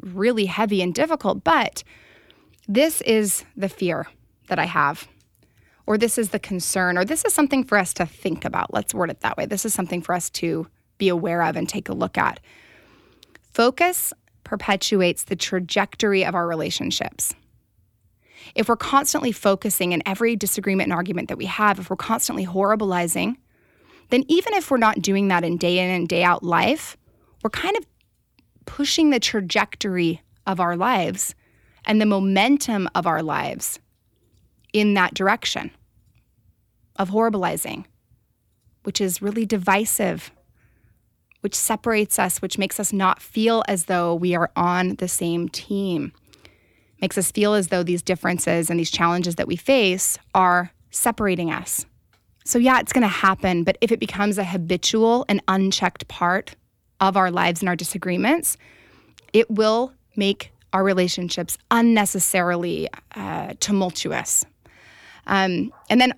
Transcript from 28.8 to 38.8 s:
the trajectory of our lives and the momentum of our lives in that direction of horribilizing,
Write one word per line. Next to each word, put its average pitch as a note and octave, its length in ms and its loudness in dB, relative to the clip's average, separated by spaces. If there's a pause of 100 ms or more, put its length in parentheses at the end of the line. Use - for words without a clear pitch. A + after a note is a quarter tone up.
the B3+ 100 4
trajectory F3+ 1000 -2 (260)
of F#3+ 120 -2
our F3 180 0
lives F#3+ 580 -2 (500)
and G#3+ 160 4
the G#3+ 60 4
momentum G3+ 880 2
of F3 120 -2
our D#3+ 160 0
lives D3 560 -6 (960)
in G#3 220 4
that F#3 200 2
direction - 560 -2 (1300)
of F#3+ 140 -2
horribilizing, G3 760 -2 (960)